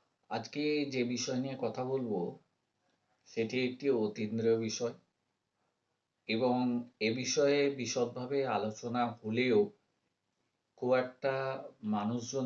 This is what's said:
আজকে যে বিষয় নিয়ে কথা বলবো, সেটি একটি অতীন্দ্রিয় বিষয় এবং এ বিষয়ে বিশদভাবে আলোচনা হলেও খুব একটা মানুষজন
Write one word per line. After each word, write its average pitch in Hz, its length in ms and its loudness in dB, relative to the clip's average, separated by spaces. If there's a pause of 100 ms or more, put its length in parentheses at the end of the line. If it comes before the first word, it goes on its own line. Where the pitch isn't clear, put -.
(360)
আজকে 143 260 -4 (300)
যে 123 100 0 (120)
বিষয় 127 280 -2
নিয়ে 135 220 -4
কথা 117 180 -4 (100)
বলবো, 117 260 0 (1120)
সেটি 113 240 -2 (120)
একটি - 180 -6 (180)
অতীন্দ্রিয় 113 600 0
বিষয় 117 280 -4 (1400)
এবং 123 220 2 (500)
এ - 20 2 (120)
বিষয়ে 143 400 4 (200)
বিশদভাবে 123 580 -2 (180)
আলোচনা 117 460 -2 (180)
হলেও 117 380 4 (1160)
খুব 123 140 -2 (120)
একটা 135 320 -4 (600)
মানুষজন 117 520 -2